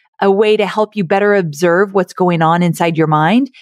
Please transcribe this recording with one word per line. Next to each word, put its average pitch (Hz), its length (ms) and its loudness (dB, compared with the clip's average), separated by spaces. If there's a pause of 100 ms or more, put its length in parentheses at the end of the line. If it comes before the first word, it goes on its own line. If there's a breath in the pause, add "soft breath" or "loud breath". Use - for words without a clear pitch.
(200 loud breath)
a 196 100 2
way 214 240 2
to 214 100 -2
help 214 300 -4
you 208 80 -4
better 202 320 0
observe 175 580 0
what's 190 200 -2
going 175 280 0
on 170 220 2
inside 170 340 -2
your 156 100 2
mind 165 440 0 (100)